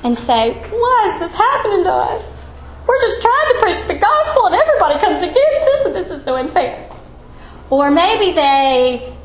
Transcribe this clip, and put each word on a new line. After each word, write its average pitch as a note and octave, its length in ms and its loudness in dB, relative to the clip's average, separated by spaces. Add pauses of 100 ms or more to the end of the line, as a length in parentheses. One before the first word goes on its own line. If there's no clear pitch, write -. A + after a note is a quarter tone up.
and A#3+ 140 -2
say, A#3 360 0 (160)
Why A#4 440 0
is - 60 -8
this E4+ 180 -8
happening A4 460 0
to F4+ 80 0
us? - 380 -2 (580)
We're C5 140 2
just A#4 200 -2
trying C#5 320 2
to - 60 2
preach F4 260 0
the F4+ 100 -4
gospel D5+ 520 2
and D#4 80 2
everybody G#4 440 2
comes F4+ 180 0
against C#5 440 2 (120)
us, C#5 120 0
and - 100 -2
this F#4 160 -6
is D4+ 120 -10
so C4 120 -2
unfair. - 540 -4 (800)
Or C#4+ 200 2
maybe F#4 420 2
they C4 920 2